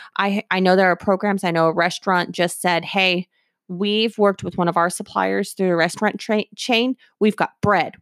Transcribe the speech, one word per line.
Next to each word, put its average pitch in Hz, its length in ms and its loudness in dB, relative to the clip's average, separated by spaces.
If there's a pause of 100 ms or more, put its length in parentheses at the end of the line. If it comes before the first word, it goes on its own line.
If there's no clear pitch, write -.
(180)
I, 202 320 -2
I 185 100 0
know 185 160 6
there 190 140 4
are 175 60 2
programs. 196 480 -2
I 175 60 0
know 165 180 2
a 160 40 2
restaurant 175 600 0
just 170 280 -2
said, 170 240 0
"Hey, 185 420 0 (420)
we've 208 500 -2
worked 202 260 2
with 180 140 -6
one 175 100 2
of 170 80 -2
our 175 140 2
suppliers 196 640 -4
through 190 160 0
a 170 60 2
restaurant 175 440 -2
tra-, 214 240 -2 (120)
chain. 247 380 0 (260)
We've 208 160 2
got - 160 -2 (100)
bread, 190 400 0